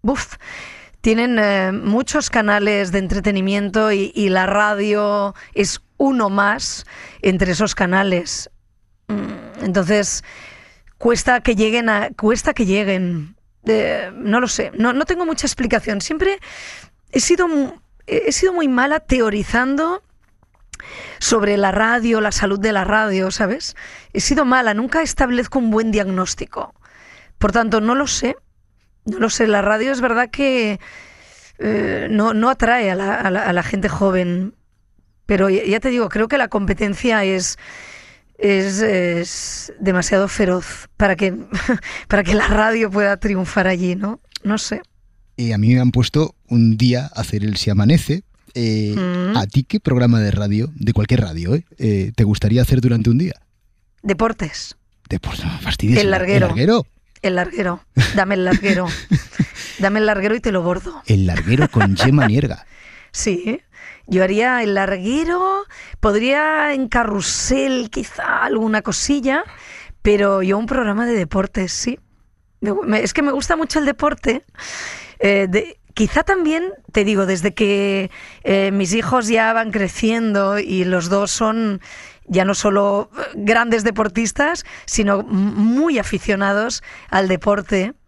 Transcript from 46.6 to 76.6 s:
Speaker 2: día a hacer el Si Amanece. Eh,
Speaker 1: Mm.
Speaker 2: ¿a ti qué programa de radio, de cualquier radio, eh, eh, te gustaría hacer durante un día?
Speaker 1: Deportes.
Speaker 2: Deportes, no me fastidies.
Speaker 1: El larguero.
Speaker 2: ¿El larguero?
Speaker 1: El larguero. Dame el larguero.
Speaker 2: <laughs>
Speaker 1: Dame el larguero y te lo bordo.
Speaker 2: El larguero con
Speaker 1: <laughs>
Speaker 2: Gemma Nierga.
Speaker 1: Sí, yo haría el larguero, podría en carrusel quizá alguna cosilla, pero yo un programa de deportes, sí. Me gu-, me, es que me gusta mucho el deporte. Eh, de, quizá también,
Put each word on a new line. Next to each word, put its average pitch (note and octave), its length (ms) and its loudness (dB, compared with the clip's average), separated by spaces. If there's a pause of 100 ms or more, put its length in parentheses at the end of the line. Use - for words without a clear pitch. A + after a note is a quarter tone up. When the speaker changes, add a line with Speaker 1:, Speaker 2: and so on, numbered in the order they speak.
Speaker 2:
día B2 360 2
a A2 80 -6
hacer G2+ 220 -2
el G#2 140 -2
Si - 140 -2
Amanece. C3 520 2 (360)
Eh, G#2+ 380 0
Speaker 1:
Mm. F3+ 400 -2
Speaker 2:
¿a G2+ 80 0
ti B2+ 200 0
qué G#3+ 140 -2
programa B2 400 2
de G#2 120 2
radio, G#2 420 0
de A#2 180 -2
cualquier G#2+ 300 2
radio, E2+ 320 -2
eh, E3 100 0 (140)
eh, G#2 380 0
te A#2 80 2
gustaría G#2+ 400 2
hacer B2+ 180 2
durante A#2 300 2
un B2+ 80 4
día? F3+ 140 -2 (680)
Speaker 1:
Deportes. G3 760 -4 (320)
Speaker 2:
Deportes, - 360 -6
no E3+ 80 -2
me - 60 -10
fastidies. - 400 2
Speaker 1:
El G3+ 100 2
larguero. F#3 380 2
Speaker 2:
¿El - 80 0
larguero? F#3 320 2 (340)
Speaker 1:
El F#3 140 0
larguero. F3+ 480 -4 (320)
Dame G3 180 2
el F#3 120 0
larguero. F#3 420 2 (460)
Speaker 2:
<laughs> - 460 -6
Speaker 1:
Dame G3 200 2
el G#3+ 80 2
larguero G#3 280 0
y A#3+ 40 -4
te A3+ 120 -2
lo F#3 120 0
bordo. F3+ 420 -4
Speaker 2:
El G2 220 2
larguero F#2 420 2
con G2 280 2
Speaker 1:
<laughs> - 0 -
Speaker 2:
Gemma C3+ 300 4
Nierga. B2 380 0 (460)
Speaker 1:
Sí, G#3+ 500 -4 (460)
yo F#3 160 2
haría A#3 400 2
el G#3 100 -2
larguero, D#4 920 -2 (360)
podría D4 720 0
en C4 140 -2
carrusel B3 1040 -2
quizá - 520 -4
alguna A3 380 0
cosilla, C4+ 640 -2 (580)
pero G3+ 400 2
yo F#3+ 160 0
un A3+ 80 -4
programa A3+ 400 -2
de A#3+ 80 0
deportes, F#3+ 600 -2
sí. - 260 -6 (640)
Me G#3 100 -2
gu-, G3 140 -2
me, G#3+ 180 0
es - 100 -2
que D#4+ 80 0
me C#4+ 120 2
gusta C#4+ 220 0
mucho D#4 220 -2
el D4 80 2
deporte. C#4 580 -2 (760)
Eh, G3 300 2
de, G#3+ 300 -2 (160)
quizá A3 280 2
también, E4+ 420 2 (260)